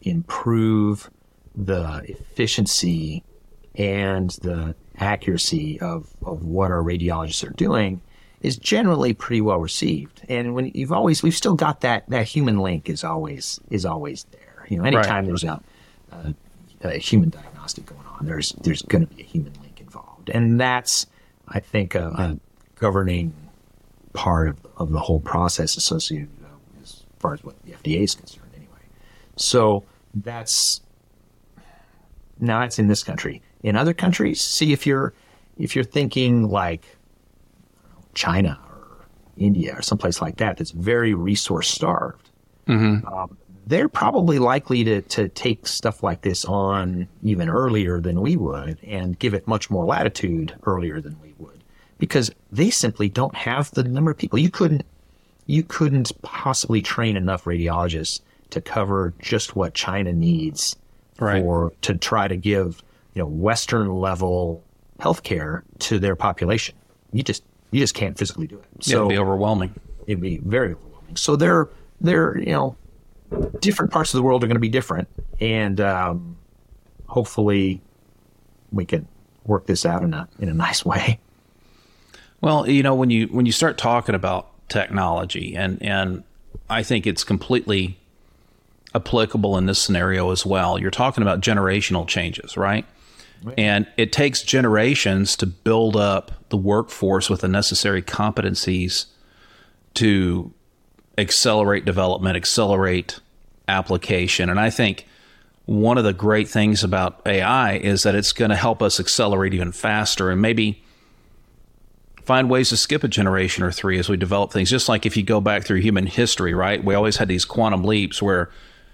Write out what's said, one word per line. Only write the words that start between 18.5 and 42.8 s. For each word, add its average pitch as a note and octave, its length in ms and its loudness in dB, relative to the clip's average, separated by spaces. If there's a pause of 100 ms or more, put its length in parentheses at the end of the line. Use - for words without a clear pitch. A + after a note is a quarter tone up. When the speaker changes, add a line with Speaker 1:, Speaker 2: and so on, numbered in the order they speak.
Speaker 1:
there's - 200 -2
gonna - 240 2
be - 160 -16
a - 40 -20
human D3+ 260 -6 (100)
link - 180 -20
involved. - 500 -18
And A#2 300 4
that's, B2+ 460 0 (420)
I G2 120 -4
think, G2 340 -2
a, F2 140 0
a E2 300 -2 (360)
governing F#2 580 2 (800)
part E2 360 2
of, C#2+ 100 -6 (180)
of D#2+ 140 -4
the D2+ 100 0
whole D#2+ 200 0
process E2+ 560 -2
associated, D#3 520 -4 (160)
uh, - 40 -20 (340)
as - 200 -20 (160)
far - 160 -2
as - 80 -16
what - 220 -20
the - 80 -20
F - 100 -20
D - 160 -2
A G2 40 2
is - 120 0
concerned - 400 -20
anyway. - 160 -20 (680)
So G#2+ 480 2 (300)
that's, - 680 -2 (1600)
now A#2 220 0
that's A#2+ 180 -4
in G#2+ 100 4
this G#2 140 2
country. - 400 -8 (200)
In G#2+ 140 0
other D#3 180 2
countries, - 480 0
see, - 300 0
if - 140 0
you're, C#3 280 0 (440)
if - 160 -4
you're C3 100 0
thinking B2 640 2
like F2 340 -2 (1300)
China E2+ 440 0 (120)
or - 360 -20 (300)
India F#2+ 380 2
or - 80 -10
someplace G2+ 380 -2
like D#2+ 160 -4
that, G#2 220 -2
that's E2 120 -8
very A2 440 2
resource F2 560 0
starved, - 600 -4 (360)
Speaker 2:
Mm-hmm. A2 400 2